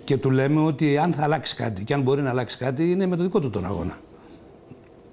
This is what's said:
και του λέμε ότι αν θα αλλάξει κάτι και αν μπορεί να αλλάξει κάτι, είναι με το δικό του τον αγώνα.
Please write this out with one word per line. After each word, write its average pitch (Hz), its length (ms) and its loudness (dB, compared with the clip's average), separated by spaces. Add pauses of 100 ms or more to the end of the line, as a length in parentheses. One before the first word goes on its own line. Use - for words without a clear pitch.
και 139 120 2
του 131 140 0
λέμε 135 300 4
ότι 151 380 2
αν 170 140 2
θα 147 100 -2
αλλάξει 147 340 -2
κάτι 104 280 -4
και 139 100 -2
αν 139 80 0
μπορεί 139 200 2
να 135 80 -2
αλλάξει 123 260 -4
κάτι, 135 340 0
είναι 185 160 2
με 175 100 0
το 165 60 -2
δικό 180 180 0
του 139 100 -2
τον 98 140 -4
αγώνα. 87 340 -4 (1160)